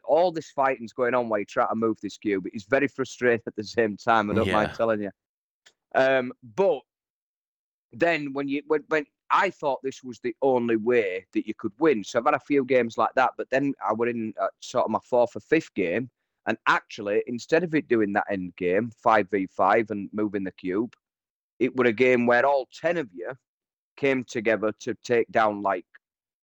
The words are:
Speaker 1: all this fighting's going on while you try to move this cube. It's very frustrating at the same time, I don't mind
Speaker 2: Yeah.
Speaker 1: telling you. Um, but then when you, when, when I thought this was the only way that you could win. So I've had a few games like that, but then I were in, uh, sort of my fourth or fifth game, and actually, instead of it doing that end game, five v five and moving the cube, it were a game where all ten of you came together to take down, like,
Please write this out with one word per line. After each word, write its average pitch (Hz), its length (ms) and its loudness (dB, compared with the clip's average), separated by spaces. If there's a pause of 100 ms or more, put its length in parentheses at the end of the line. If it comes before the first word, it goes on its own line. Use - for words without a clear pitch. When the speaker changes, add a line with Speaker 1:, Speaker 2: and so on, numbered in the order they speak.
Speaker 1:
all 165 300 2
this 160 180 -10
fighting's 131 420 -2
going 123 220 0
on 120 140 0
while 107 100 0
you 98 80 -4
try 120 220 -2
to 104 80 -4
move 113 260 0
this 101 160 -10
cube. 98 340 -2
It's 113 120 -12
very 135 240 0
frustrating 123 580 -2
at 110 80 -10
the 107 80 -8
same 107 340 0
time, 110 320 2
I 101 60 -2
don't 107 160 2
mind 104 220 2
Speaker 2:
Yeah. - 40 -16
Speaker 1:
telling 110 260 0
you. 98 80 -6 (840)
Um, 131 380 2 (240)
but 180 240 2 (1120)
then 147 400 -2
when 139 160 -6
you, 143 180 -4
when, 151 220 0
when 156 180 0 (240)
I 175 200 2
thought 131 340 -6
this - 180 -8
was 127 160 -14
the 120 240 -6
only 120 340 2
way 104 560 0
that 104 140 -4
you 107 80 -8
could - 240 -8
win. 139 240 2
So - 160 -4
I've 117 60 -2
had 147 100 2
a 135 60 -4
few 143 240 0
games 123 340 0
like 110 160 0
that, 127 220 2
but 107 140 -8
then 139 220 0 (160)
I 107 40 0
were 117 160 0
in, 113 320 -4
uh, 95 80 0 (100)
sort - 260 -2
of 95 60 -2
my 104 140 0
fourth 120 320 0
or 110 40 -10
fifth - 340 -2
game, 98 360 -2 (380)
and 110 80 -2 (120)
actually, 110 580 -2
instead 139 380 -2
of 160 100 -6
it 147 140 0
doing 110 240 2
that 101 180 0
end 92 240 -6
game, 101 420 0
five 110 340 2
v 98 180 -2
five 107 420 2
and 101 220 -6
moving 101 320 -4
the 92 80 -8
cube, 104 420 -4 (640)
it 127 160 0
were 127 120 2
a 117 60 4
game 123 320 4
where 120 220 4
all 139 260 0
ten 175 260 -4
of 135 140 -6
you 131 200 -12 (640)
came 135 260 0
together 110 560 -2
to 113 240 -8
take 120 300 2
down, 107 280 2
like, 98 260 -2 (560)